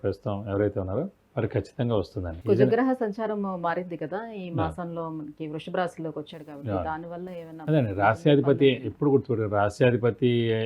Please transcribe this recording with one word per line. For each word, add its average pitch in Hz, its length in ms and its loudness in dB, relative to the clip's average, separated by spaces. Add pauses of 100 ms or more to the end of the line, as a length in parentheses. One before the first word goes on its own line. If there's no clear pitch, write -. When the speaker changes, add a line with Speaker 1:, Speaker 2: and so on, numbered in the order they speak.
Speaker 1:
ప్రస్తుతం 101 460 -4
ఎవరైతే 101 300 0
ఉన్నారో 95 220 -4
వారికి - 520 -6
ఖచ్చితంగా 117 420 -2
వస్తుందండి. 87 520 -4
Speaker 2:
కుజగ్రహ 120 260 4
Speaker 1:
ఏదైనా 254 200 2
Speaker 2:
సంచారం 208 680 -4
మారింది 170 360 -4
కదా 190 340 -8
ఈ 190 160 -10
Speaker 1:
యా. 170 80 -10
Speaker 2:
మాసంలో, 165 540 -4
మనకి 156 380 -10
వృషభ 156 280 -10
రాశిలోకి 165 440 -4
వచ్చాడు 151 240 -14
కాబట్టి 143 260 -12
Speaker 1:
యా. 92 140 0
Speaker 2:
దానివల్ల 170 460 -8
ఏమైనా 165 380 -14
Speaker 1:
అదేనండి, 135 260 2
రాశ్యాధిపతి 135 760 6
Speaker 2:
ఇబ్బందులు 123 220 2
Speaker 1:
ఎప్పుడు 147 200 0
గుర్తుపెట్టారు, 110 400 2
రాశ్యాధిపతి 110 800 2 (380)